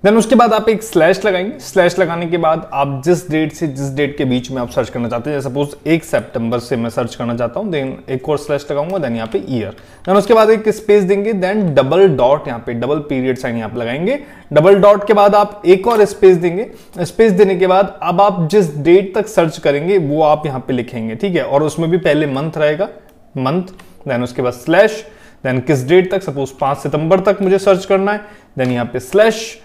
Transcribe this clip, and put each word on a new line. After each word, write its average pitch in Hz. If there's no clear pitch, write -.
then 208
उसके 233
बाद 226
आप 214
एक 220
स्लैश 180
लगाएंगे। 196
स्लैश 180
लगाने 170
के 170
बाद 165
आप 139
जिस 165
डेट 156
से -
जिस 135
डेट 143
के 147
बीच 127
में 131
आप 120
सर्च 123
करना 120
चाहते 120
हैं, 147
जैसे 139
सपोज 143
एक 160
सितंबर 117
से 120
मैं 117
सर्च 123
करना 120
चाहता 120
हूँ, 214
then 135
एक 131
और 147
स्लैश 143
लगाऊंगा, 160
then 123
यहाँ 113
पे 113
ईयर, 113
then 190
उसके 202
बाद 220
एक 220
स्पेस 208
देंगे, 202
then 196
डबल 147
डॉट, 135
यहाँ 117
पे 120
डबल 127
पीरियड 127
साइन 127
यहाँ 110
पे 120
लगाएंगे। 156
डबल 180
डॉट 202
के 220
बाद 202
आप 208
एक 190
और 220
स्पेस 190
देंगे। 175
स्पेस 220
देने 190
के 185
बाद 190
अब 175
आप 190
जिस 175
डेट 180
तक -
सर्च 165
करेंगे 156
वो 151
आप 151
यहाँ 131
पे 139
लिखेंगे। 113
ठीक 185
है, 135
और 139
उसमें 160
भी 180
पहले 156
मंथ 143
रहेगा, 151
मंथ, 160
then 123
उसके 123
बाद 123
स्लैश, 208
then 127
किस 131
डेट 185
तक, 190
सपोज 139
पाँच 143
सितंबर 160
तक 190
मुझे 190
सर्च 190
करना 196
है, 208
then 127
यहाँ 120
पे 120
स्लैश 220